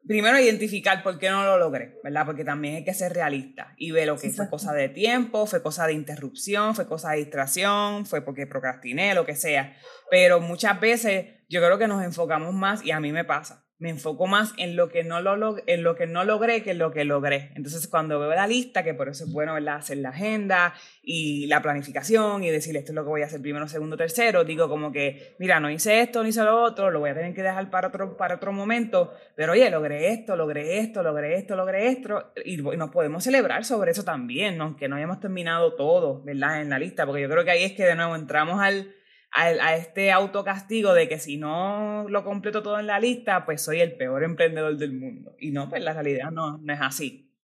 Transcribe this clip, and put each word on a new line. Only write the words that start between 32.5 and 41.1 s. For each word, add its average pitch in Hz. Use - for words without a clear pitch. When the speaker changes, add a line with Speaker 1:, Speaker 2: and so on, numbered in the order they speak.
Speaker 1:
y 160
nos 160
podemos 165
celebrar 220
sobre 208
eso 202
también, 160
¿no? 156
Aunque 143
no 139
hayamos 165
terminado 170
todo, 147
¿verdad? 143
En 147
la 131
lista, 165
porque 139
yo 139
creo 165
que 180
ahí 175
es 190
que 196
de 170
nuevo 170
entramos 156
al, 196
al, 165
a 160
este 196
autocastigo 196
de 165
que 156